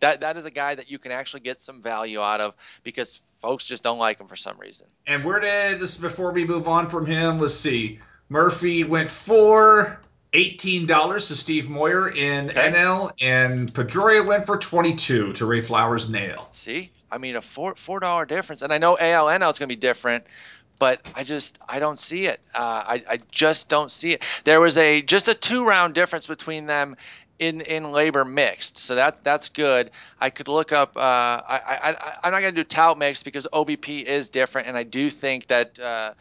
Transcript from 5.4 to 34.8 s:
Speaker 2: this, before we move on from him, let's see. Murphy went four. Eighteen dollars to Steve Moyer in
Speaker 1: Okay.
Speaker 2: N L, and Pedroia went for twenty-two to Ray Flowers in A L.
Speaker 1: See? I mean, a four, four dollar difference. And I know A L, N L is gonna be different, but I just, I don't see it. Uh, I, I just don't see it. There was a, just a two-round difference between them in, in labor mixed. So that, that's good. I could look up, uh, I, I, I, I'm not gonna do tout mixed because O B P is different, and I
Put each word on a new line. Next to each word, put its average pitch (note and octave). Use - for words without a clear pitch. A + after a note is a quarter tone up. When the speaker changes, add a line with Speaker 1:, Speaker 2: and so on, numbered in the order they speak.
Speaker 2:
this, F3+
before F3
we F3
move E3
on E3
from E3
him, D#3+
let's D3
see. A2+
Murphy E3+
went D#3
four. G#3+
Eighteen F3+
dollars E3+
to -
Steve D#3
Moyer D#3+
in C#3+
Speaker 1:
Okay. C3+
Speaker 2:
N E3
L, F#3
and B2+
Pedroia G3
went G3+
for G3+
twenty-two D#3+
to A#2
Ray A#2
Flowers A2+
in A2
A G2
L. -
Speaker 1:
See? E3+
I A#2
mean, B2+
a A2+
four, -
four -
dollar F3
difference. D#3+
And D3
I D3+
know E3+
A E3
L, D#3+
N F#3
L E3
is C#3+
gonna C#3+
be B2
different, A#2+
but B2+
I C3+
just, -
I -
don't D3
see F3+
it. E3
Uh, -
I, A#2
I A#2+
just D#3
don't D3
see E3
it. -
There D#3+
was E3
a, D3+
just F3
a A3+
two-round G#3
difference E3+
between D#3
them C#3+
in, E3
in D#3
labor C#3+
mixed. B2+
So -
that, C#3
that's D3
good. B2+
I C3
could -
look D#3
up, C#3+
uh, -
I, B2
I, C#3
I, D3+
I'm F3
not F#3+
gonna F#3+
do D#3+
tout D#3+
mixed C#3+
because C#3
O D#3
B D3
P D3
is C3+
different, C3
and B2+
I A#2+